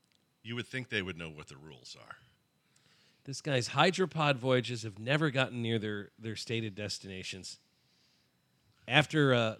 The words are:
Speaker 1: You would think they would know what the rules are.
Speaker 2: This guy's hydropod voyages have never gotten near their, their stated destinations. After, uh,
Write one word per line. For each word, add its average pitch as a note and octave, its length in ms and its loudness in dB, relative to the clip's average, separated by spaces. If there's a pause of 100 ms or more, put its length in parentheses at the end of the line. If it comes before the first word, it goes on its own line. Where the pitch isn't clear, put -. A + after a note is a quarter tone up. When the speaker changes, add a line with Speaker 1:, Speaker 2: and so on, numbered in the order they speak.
(440)
Speaker 1:
You A2+ 120 -8
would A#2 120 -6
think B2+ 220 -8
they G#2+ 120 0
would F#2 160 -6
know E2 120 -8
what D2 180 -14
the C#2+ 100 -18
rules C#2 420 -18
are. - 160 -18 (1080)
Speaker 2:
This C3+ 160 -10
guy's C3 280 0
hydropod D#3 680 4
voyages A#2+ 460 2
have G#2 160 -10
never D3 300 2
gotten B2 320 0
near A2+ 180 2
their, G#2 300 -4 (100)
their A2 160 -8
stated A2 400 -4
destinations. F#2+ 840 -8 (1300)
After, C#3+ 480 4
uh, A2+ 260 2